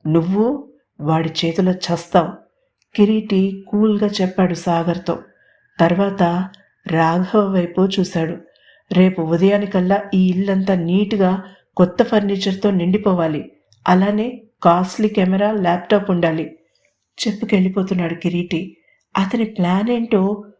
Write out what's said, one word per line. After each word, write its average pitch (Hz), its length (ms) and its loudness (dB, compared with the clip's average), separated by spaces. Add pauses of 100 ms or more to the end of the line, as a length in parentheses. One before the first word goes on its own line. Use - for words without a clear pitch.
నువ్వు 196 640 0 (260)
వాడి 160 300 0
చేతిలో 180 420 0
చస్తావు," 175 720 -2 (520)
కిరీటి 202 720 0
కూల్గా 208 400 0
చెప్పాడు 185 460 -2
సాగర్తో. 170 680 -2 (600)
తర్వాత 190 440 2 (640)
రాఘవ 180 640 0
వైపు 180 340 0 (120)
చూశాడు. 170 380 -4 (540)
"రేపు 185 300 4
ఉదయానికల్లా 190 840 0 (100)
ఈ 185 160 4
ఇల్లంతా 190 460 0
నీట్గా 190 680 0 (340)
కొత్త 180 260 2
ఫర్నిచర్తో 202 680 0
నిండిపోవాలి. 180 800 0 (360)
అలానే 208 540 0 (220)
కాస్ట్లీ 185 440 2
కెమెరా, 202 440 0
ల్యాప్‌టాప్ 190 600 0
ఉండాలి." 165 440 -2 (720)
చెప్పుకెళ్ళిపోతున్నాడు 190 880 0
కిరీటి. 175 640 -4 (400)
అతని 196 260 -2
ప్లాన్ 202 460 -2
ఏంటో 208 560 -2 (140)